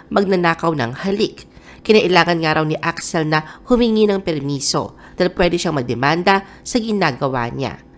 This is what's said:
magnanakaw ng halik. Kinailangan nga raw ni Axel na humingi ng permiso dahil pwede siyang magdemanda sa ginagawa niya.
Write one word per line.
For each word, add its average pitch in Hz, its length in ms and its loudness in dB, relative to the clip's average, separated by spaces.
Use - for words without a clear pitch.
magnanakaw 175 640 0
ng 135 320 -4
halik. 196 400 -4
Kinailangan 175 560 4
nga 156 160 0
raw 156 80 0
ni 156 160 -2
Axel 160 480 -4
na 156 400 -4
humingi 220 400 4
ng 196 160 0
permiso 143 720 -2
dahil 180 220 0
pwede 175 240 2
siyang 165 180 -2
magdemanda 151 640 0
sa - 160 -2
ginagawa 139 720 -2
niya. 131 320 -8